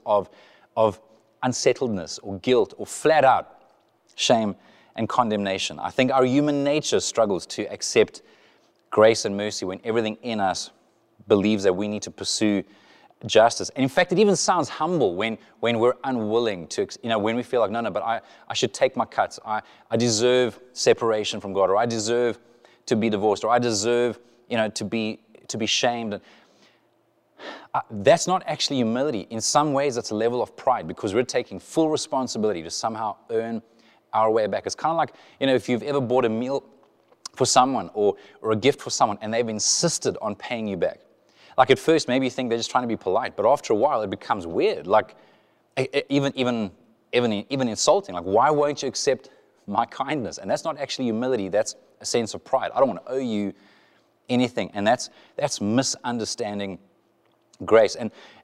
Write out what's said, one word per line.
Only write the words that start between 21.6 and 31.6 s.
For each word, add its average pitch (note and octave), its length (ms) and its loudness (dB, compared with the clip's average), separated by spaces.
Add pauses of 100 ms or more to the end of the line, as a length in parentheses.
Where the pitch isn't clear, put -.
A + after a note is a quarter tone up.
or, G2 80 2
"I A#2+ 100 2
deserve A#2 500 0 (480)
to A#2 100 0
be A2 140 2
divorced," G2+ 340 0
or G#2+ 60 -2
I B2 80 4
deserve, A#2+ 640 0 (300)
you A#2+ 80 -2
know, A2 120 0
to G#2+ 160 -8
be, A2 340 -4 (280)
to A#2+ 100 -8
be A2 80 -4
shamed." A#2 480 -2
And, F#2+ 100 -10 (1500)
uh, C3 160 -2
that's A#2 380 4
not - 180 0
actually D3 320 -4
humility. A#2+ 540 0
In A2+ 100 -6
some D3 320 0
ways, C3+ 240 -2
it's A2+ 140 -8
a G#2+ 40 -2
level A#2 260 0
of - 140 -6
pride G#2+ 320 -2
because F#2+ 280 -4
we're B2+ 80 4
taking A2+ 360 -6
full D#3+ 300 0